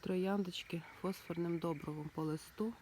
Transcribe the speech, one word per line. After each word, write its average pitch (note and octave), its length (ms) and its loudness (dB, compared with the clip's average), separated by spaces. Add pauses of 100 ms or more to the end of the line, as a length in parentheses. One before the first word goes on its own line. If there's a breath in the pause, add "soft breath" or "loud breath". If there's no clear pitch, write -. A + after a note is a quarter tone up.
трояндочки F#3 800 2 (200)
фосфорним E3+ 580 0
добривом D3+ 500 0
по D#3+ 140 0
листу. D#3+ 580 0